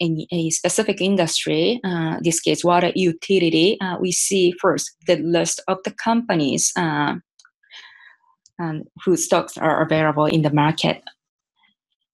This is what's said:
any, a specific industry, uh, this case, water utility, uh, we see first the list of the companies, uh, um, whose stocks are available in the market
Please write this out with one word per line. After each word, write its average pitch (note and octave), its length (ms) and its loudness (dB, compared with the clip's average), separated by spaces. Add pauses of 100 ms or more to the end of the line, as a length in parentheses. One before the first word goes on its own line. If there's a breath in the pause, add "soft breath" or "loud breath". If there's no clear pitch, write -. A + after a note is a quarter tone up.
any, E3 320 -2
a E3 160 0
specific G3 540 -2
industry, F3+ 840 0
uh, E3 380 -4
this E3 180 0
case, - 240 0
water F3 300 4
utility, F3 880 2
uh, F#3 180 -6
we F3+ 140 -2
see F3+ 400 2
first - 440 -2 (100)
the F3 100 2
list E3+ 520 0
of F#3+ 160 -2
the G#3 60 -6
companies, F3+ 880 0
uh, D3 400 -2 (1400 loud breath)
um, D#3+ 260 -6 (200)
whose F3 220 2
stocks - 320 0
are D#3 240 2
available D#3 440 2
in D#3 140 2
the D3 120 2
market D3+ 500 0 (1120)